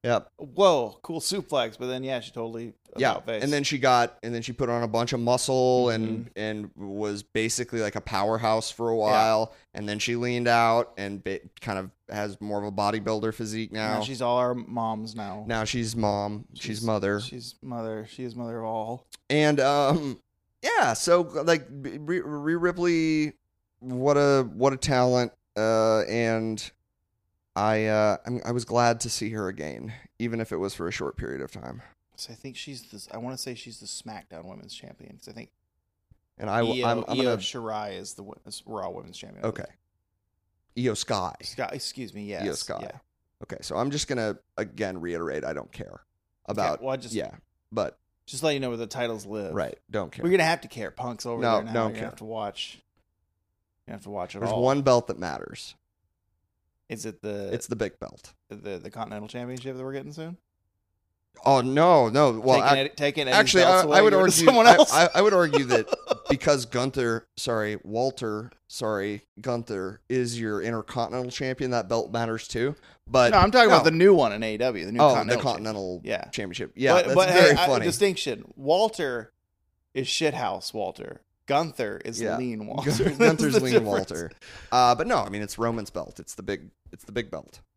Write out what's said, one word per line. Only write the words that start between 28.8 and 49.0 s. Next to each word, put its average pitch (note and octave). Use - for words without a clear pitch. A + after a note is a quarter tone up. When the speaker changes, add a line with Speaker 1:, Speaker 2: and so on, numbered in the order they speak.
Speaker 1:
to A#2
see A2+
her G#2+
again, D2+
even A#2
if A2
it F2
was F#2+
for -
a E2+
short -
period C2+
of C2+
time. B1+
Speaker 2:
So -
I A2
think C3
she's B2+
the, G#2
I G#2+
wanna B2
say B2+
she's A2+
the G2+
SmackDown F2+
Women's -
Champion, -
'cause -
I B2
think A#2
Speaker 1:
And G#2+
I G#2
w-, A#2+
Speaker 2:
Io, A#2
Speaker 1:
I'm, A#2
I'm B2+
Speaker 2:
Io B2+
Speaker 1:
gonna A#2
Speaker 2:
Shirai G#2+
is -
the G#2
wo-, G2
is -
Raw G2+
Women's F#2
Champion. -
Speaker 1:
Okay. -
Io A#2+
Sky. G2
Speaker 2:
Sky, -
excuse -
me, G#2
yes. G2+
Speaker 1:
Io F#2
Sky. -
Speaker 2:
Yeah. -
Speaker 1:
Okay, -
so D#2
I'm B2
just D3
gonna, A2+
again, G2
reiterate, E2
I D2
don't C#2+
care -
about, F#2+
Speaker 2:
Okay, A#2
well, C3
I -
just A#2
Speaker 1:
yeah, F2+
but G2+
Speaker 2:
just C3+
let D#3
you C#3
know C3
where A#2
the A#2
titles A2+